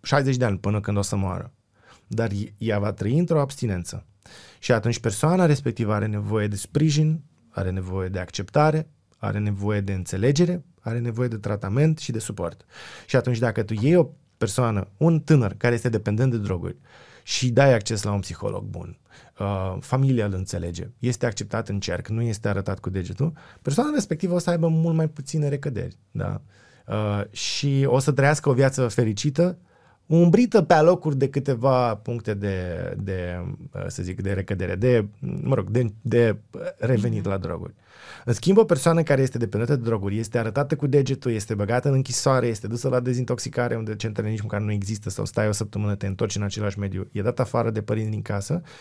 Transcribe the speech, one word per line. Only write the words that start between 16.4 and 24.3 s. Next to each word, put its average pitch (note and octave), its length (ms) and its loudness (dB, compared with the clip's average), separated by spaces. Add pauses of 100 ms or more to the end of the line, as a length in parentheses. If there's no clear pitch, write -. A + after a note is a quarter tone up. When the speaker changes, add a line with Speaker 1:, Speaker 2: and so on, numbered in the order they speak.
Speaker 1:
și - 280 0
dai C3+ 220 8
acces G#2+ 300 0
la G#2+ 80 -2
un G2+ 80 0
psiholog G2+ 440 -8
bun, F#2 340 -12 (420)
uh, F#2+ 400 -2
familia C3 460 2
îl G2+ 80 -2
înțelege, F2 560 -6 (100)
este B2 260 -2
acceptat G#2 440 -4
în G2+ 100 -2
cerc, F2+ 280 -6
nu A2+ 140 -2
este A2+ 260 -4
arătat G2 320 -2
cu - 100 -6
degetul, G2 440 -4 (280)
persoana A3 320 0
respectivă F3 400 -2